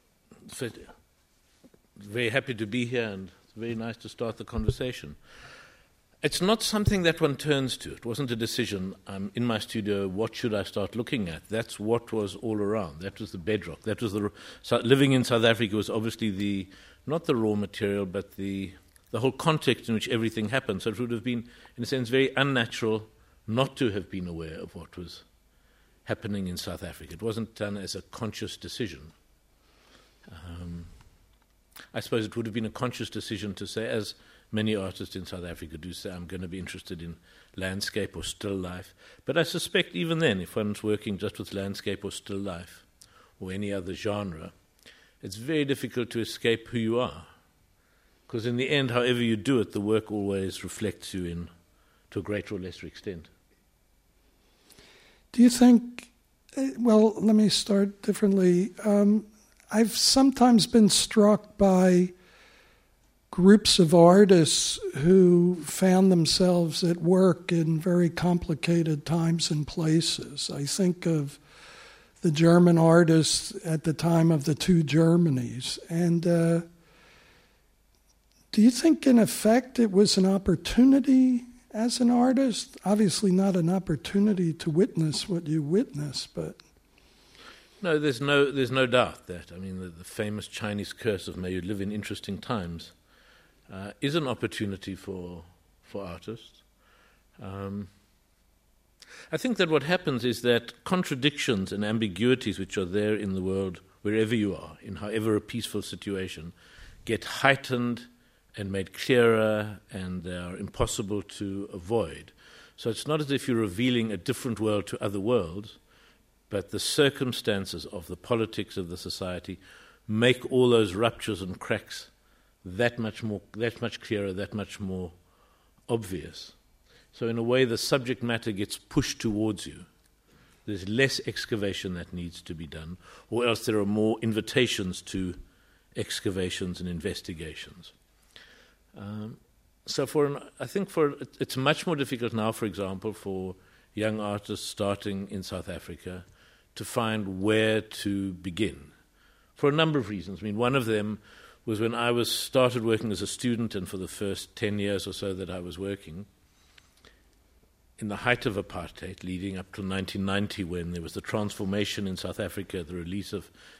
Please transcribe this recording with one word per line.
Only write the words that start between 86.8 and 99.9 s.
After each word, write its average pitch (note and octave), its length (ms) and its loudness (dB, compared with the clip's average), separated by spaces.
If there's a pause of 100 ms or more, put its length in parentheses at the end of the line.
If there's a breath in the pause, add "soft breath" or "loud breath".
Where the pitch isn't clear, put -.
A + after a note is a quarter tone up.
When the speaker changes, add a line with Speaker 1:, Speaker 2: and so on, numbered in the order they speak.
Speaker 1:
No, E3 180 2
there's C#3 220 0
no, C#3+ 280 4
there's C3 220 -2
no C3 160 2
doubt A#2 400 2
that, F2 240 -14
I F2 80 -16
mean, F#2+ 200 -10
the, F#2 100 -10
the E2+ 160 -18
famous G#2 420 -6
Chinese G#2 440 -6
curse G2+ 360 -4
of F2 100 -10
"May F2+ 140 -6
you F#2 100 -4
live G2 200 -6
in G2 100 -6
interesting G2+ 480 -8
times," F2 540 -8 (800 soft breath)
uh, G2 200 -12 (100)
is C#3 140 -2
an D#3 120 -2
opportunity G#2 680 -6
for, F2 480 -12 (400)
for G2+ 200 -12
artists. F#2 600 -14 (760)
Um, G2 500 -10 (1400 loud breath)
I D#3+ 60 -4
think B3 200 -2
that F3 120 2
what D3+ 140 2
happens D3 420 -2